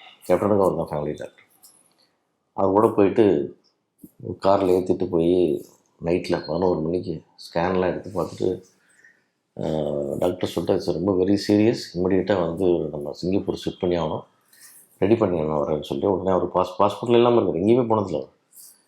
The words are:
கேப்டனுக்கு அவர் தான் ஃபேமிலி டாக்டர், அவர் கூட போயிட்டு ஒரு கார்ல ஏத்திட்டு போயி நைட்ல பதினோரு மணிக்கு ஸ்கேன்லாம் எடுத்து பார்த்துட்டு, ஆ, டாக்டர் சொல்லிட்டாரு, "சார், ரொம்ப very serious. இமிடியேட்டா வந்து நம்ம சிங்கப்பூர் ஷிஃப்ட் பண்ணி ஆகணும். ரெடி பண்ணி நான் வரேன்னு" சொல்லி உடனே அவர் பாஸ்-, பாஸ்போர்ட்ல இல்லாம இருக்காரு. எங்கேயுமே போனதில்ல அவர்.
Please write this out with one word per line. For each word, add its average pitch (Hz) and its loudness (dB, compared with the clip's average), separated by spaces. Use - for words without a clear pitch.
கேப்டனுக்கு 98 2
அவர் 80 0
தான் - -12
ஃபேமிலி 76 -6
டாக்டர், - -18
அவர் 98 2
கூட 107 6
போயிட்டு 98 2
ஒரு 92 -10
கார்ல 98 2
ஏத்திட்டு 90 0
போயி 85 2
நைட்ல 87 -2
பதினோரு 85 0
மணிக்கு 82 -6
ஸ்கேன்லாம் 92 -2
எடுத்து 87 -6
பார்த்துட்டு, 92 -4
ஆ, 80 -4
டாக்டர் 90 -2
சொல்லிட்டாரு, 90 0
"சார், - -2
ரொம்ப 92 0
very 98 2
serious. 107 4
இமிடியேட்டா 92 0
வந்து 82 0
நம்ம 73 -8
சிங்கப்பூர் 92 -4
ஷிஃப்ட் - -8
பண்ணி 87 0
ஆகணும். 82 -4
ரெடி 104 4
பண்ணி 92 0
நான் 78 -2
வரேன்னு" 76 -2
சொல்லி 71 -4
உடனே 92 0
அவர் 87 0
பாஸ்-, 90 0
பாஸ்போர்ட்ல 117 0
இல்லாம 120 6
இருக்காரு. 92 0
எங்கேயுமே 113 2
போனதில்ல 95 -2
அவர். - -18